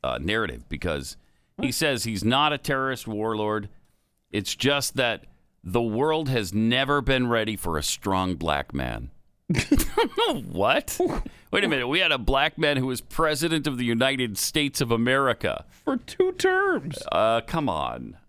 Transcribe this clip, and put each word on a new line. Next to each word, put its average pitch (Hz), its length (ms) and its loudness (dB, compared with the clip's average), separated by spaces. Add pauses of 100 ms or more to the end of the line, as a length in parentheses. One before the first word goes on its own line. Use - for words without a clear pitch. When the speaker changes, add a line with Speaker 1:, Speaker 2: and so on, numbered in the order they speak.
Speaker 1:
uh, 64 180 -2
narrative 85 480 -4
because 73 480 -6 (420)
he - 80 -2
Speaker 2:
What? 123 80 -2
Speaker 1:
says 143 300 0
he's 104 180 -4
not 139 300 4
a 143 40 -4
terrorist 135 500 -4
warlord. 107 640 -2 (600)
It's - 240 -4
just 143 400 0
that 117 300 0 (380)
the 92 180 2
world 139 480 0
has 110 240 -2
never 127 480 2
been 127 260 2
ready 113 280 0
for 85 220 -2
a 73 60 -2
strong 92 520 0
black 73 380 -2
man. 60 360 -6 (400)
<laughs> 160 100 2 (920)
What? 113 480 0 (520)
Wait 202 120 2
a 190 40 2
minute. 135 200 0
We 151 120 0
had 175 120 2
a 143 60 2
black 135 400 2
man 147 200 2
who 127 100 0
was 127 140 -4
president 156 680 0
of 135 100 -2
the 123 80 -2
United 120 520 2
States - 440 -2
of 120 100 0
America. 120 760 2 (200)
Speaker 2:
For 269 120 0
two - 360 -2
terms. 370 640 0 (140)
Speaker 1:
Uh, 113 300 2
come 151 280 -2
on. 62 480 -6 (120)